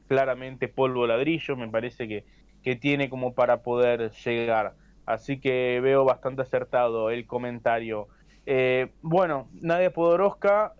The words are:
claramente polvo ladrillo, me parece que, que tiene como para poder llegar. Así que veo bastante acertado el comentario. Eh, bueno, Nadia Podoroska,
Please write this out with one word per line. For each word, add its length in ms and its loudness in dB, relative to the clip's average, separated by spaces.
claramente 600 -2
polvo 380 0
ladrillo, 500 0
me 120 -8
parece 400 -6
que, 160 -8
que 140 -2
tiene 320 -2
como 260 -6
para 280 2
poder 480 0
llegar. 640 -2
Así 340 -4
que 420 0
veo 220 4
bastante 380 0
acertado 680 0
el 160 -6
comentario. 840 -4
Eh, 480 0
bueno, 500 0
Nadia 400 0
Podoroska, 880 2